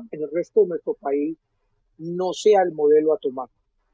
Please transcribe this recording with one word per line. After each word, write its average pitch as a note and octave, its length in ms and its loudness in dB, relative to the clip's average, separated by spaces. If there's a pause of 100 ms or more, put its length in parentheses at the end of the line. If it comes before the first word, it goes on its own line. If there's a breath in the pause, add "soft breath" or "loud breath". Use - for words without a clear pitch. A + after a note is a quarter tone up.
en D3+ 140 -8
el C#3+ 80 -8
resto F3 300 0
de F4+ 80 2
nuestro D#3+ 260 -6
país, D3 420 -4 (600)
no F3 340 -6
sea G3+ 300 4
el E3+ 100 -4
modelo D3+ 400 4
a D3 60 -4
tomar. C3 280 -6 (460)